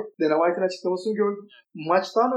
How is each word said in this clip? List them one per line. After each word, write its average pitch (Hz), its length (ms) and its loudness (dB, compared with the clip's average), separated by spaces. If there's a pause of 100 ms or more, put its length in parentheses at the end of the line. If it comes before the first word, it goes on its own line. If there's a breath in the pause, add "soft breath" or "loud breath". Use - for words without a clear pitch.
(200)
Dana 151 200 2
White'ın 175 280 0
açıklamasını 180 520 -4
gördüm. 202 260 -2 (440 soft breath)
Maçtan 208 460 2